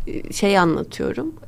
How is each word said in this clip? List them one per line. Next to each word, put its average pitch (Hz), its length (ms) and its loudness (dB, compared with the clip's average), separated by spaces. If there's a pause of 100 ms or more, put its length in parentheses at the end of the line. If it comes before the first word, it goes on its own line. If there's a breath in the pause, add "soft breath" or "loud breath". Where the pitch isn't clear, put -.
e, - 260 -8
şey 202 260 4
anlatıyorum, 180 760 0 (140)